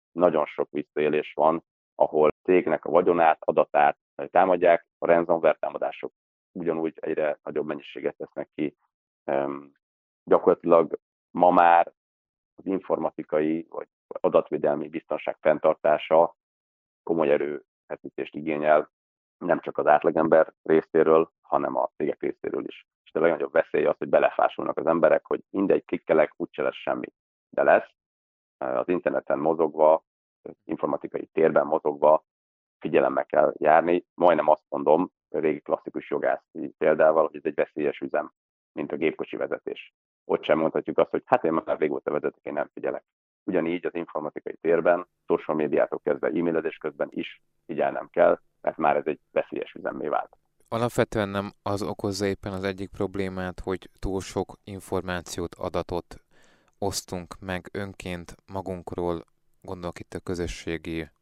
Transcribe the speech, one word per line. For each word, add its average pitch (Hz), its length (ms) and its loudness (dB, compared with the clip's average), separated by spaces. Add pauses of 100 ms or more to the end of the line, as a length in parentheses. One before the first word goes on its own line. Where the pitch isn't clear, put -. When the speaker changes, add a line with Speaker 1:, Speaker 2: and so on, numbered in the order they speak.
(120)
Speaker 1:
nagyon 80 340 2
sok - 240 -6
visszaélés 73 640 -2
van, 78 300 2 (300)
ahol 76 360 2 (120)
cégnek 85 420 0
a - 60 -8
vagyonát, 85 500 4
adatát, 78 580 2 (160)
ö, 71 120 -12
támadják, 87 600 2 (120)
a - 80 -6
ransomware 82 540 2
támadások 71 520 -6 (400)
ugyanúgy 82 480 -4
egyre 78 420 -4
nagyobb 73 240 -6
mennyiséget 73 500 -8
tesznek 71 380 -12
ki. 76 220 -4 (480)
Öm, 69 480 -4 (520)
gyakorlatilag 85 760 4 (320)
ma 87 200 4
már 85 420 6 (600)
az - 120 -18
informatikai 80 1000 -2
vagy - 200 -12 (180)
adatvédelmi 76 840 0
biztonság - 520 -8
fenntartása 78 960 2 (680)
komoly 82 280 0
erőfeszítést - 1040 -6
igényel, 76 560 0 (480)
nem 85 220 0
csak - 180 -10
az 71 80 0
átlagember 80 680 4 (100)
részéről, 80 680 2 (100)
hanem 71 360 -2
a 64 200 -2
cégek 73 240 -6
részéről - 460 -6
is. - 200 -20 (180)
És - 80 -20
a - 80 -2
legnagyobb 76 320 0
veszély - 320 0
az, 76 140 0
hogy 73 100 -6
belefásulnak - 680 0
az 73 80 -4
emberek, 78 400 2
hogy 73 140 -4 (100)
mindegy, 90 340 0
klikkelek, 80 520 0
úgyse - 260 -8
lesz 65 120 -2
semmi. 64 320 -6 (440)
De - 120 0
lesz. 80 280 4 (680)
Az 64 300 -4
interneten 71 500 -2
mozogva, 78 640 2 (600)
informatikai - 680 -6
térben 78 340 4
mozogva 76 580 2 (540)
figyelemmel 67 480 0
kell 73 320 2
járni. 82 460 4 (100)
Majdnem 80 340 4
azt 76 200 4
mondom, 73 420 2 (180)
régi 76 320 -2
klasszikus - 500 -8
jogászi 71 680 -6
példával, 78 480 4
hogy 76 100 -8
ez 73 80 -10
egy 78 100 -4
veszélyes 76 460 -4
üzem, 73 320 -6 (400)
mint 73 200 -8
a 76 40 -6
gépkocsi 78 400 -4
vezetés. - 580 -8 (300)
Ott - 200 -4
sem 76 140 2
mondhatjuk 78 400 -4
azt, 80 120 4
hogy - 160 -4
hát - 180 0
én 80 80 0
már 78 260 -2
régóta 73 320 -4
vezetek, 73 320 -4
én - 100 -10
nem 71 200 -6
figyelek. 69 320 -8 (400)
Ugyanígy 87 420 -2
az 80 80 -8
informatikai 78 680 -8
térben, 85 460 2 (200)
social 80 300 -2
médiától 73 460 0
kezdve 69 260 -2
e-mailezés 80 480 -2
közben 73 340 -6
is - 320 -12 (240)
figyelnem 69 440 -4
kell, 87 300 2 (200)
mert - 160 -6
már 73 200 2
ez 71 100 -4
egy 76 140 -4 (120)
veszélyes - 420 -6
üzemmé 69 340 -8
vált. - 280 -6 (320)
Speaker 2:
Alapvetően 117 600 -2
nem 98 240 -4 (100)
az 101 200 -4
okozza 101 440 -4
éppen 98 260 -4
az 95 120 -8
egyik 95 240 -6
problémát, 92 720 -6
hogy - 380 -8
túl 95 220 -6
sok - 440 -6
információt, 90 880 -8
adatot 90 720 -8 (540)
osztunk 92 600 -8
meg 92 320 -8
önként 92 640 -10 (180)
magunkról, 87 720 -6 (380)
gondolok 90 360 -10
itt - 160 -16
a 87 60 -8
közösségi 82 880 -8 (120)